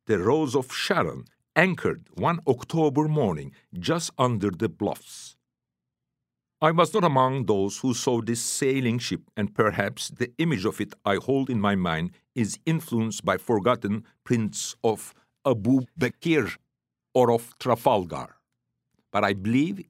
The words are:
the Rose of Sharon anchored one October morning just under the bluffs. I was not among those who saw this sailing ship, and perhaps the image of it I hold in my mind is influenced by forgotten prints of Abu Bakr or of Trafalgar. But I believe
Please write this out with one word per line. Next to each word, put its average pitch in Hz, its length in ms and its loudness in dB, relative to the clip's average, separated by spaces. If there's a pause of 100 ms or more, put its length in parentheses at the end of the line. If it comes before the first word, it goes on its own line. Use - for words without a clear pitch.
the 107 120 2
Rose 131 380 2
of 127 160 -2
Sharon - 540 -2 (280)
anchored 165 600 0
one 160 340 0
October 147 580 2
morning 95 460 0 (260)
just 165 400 -2
under 110 320 2
the 92 180 -2
bluffs. - 680 -8 (1200)
I 156 120 4
was 165 200 2
not 208 120 2
among 131 420 2
those 98 320 0
who 131 160 0
saw 120 260 0
this 117 200 -4
sailing 131 580 0
ship, - 380 -8
and 104 180 -4
perhaps 104 540 0
the 123 300 -8
image 151 260 -2
of 107 160 -2
it - 140 -6 (100)
I 101 100 2
hold 131 340 -2
in 117 120 -2
my 101 160 2
mind 87 340 -2 (240)
is 110 320 -2
influenced 117 580 -2
by 95 120 0
forgotten 107 680 0 (200)
prints - 580 -2
of 110 320 -2 (320)
Abu 123 360 2 (140)
Bakr 123 600 0 (580)
or 123 160 6
of 117 300 0
Trafalgar. 98 760 0 (800)
But 104 100 2
I 101 120 2
believe 135 560 -2